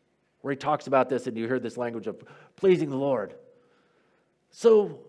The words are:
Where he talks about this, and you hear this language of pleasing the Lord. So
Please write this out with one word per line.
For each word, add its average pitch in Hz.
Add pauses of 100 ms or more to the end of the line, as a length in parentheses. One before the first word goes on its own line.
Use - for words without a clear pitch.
(420)
Where 139
he 135
talks 147
about 131
this, 131
and 113
you 113
hear 127
this 117
language 117
of - (320)
pleasing 160
the 135
Lord. 135 (1160)
So 208 (100)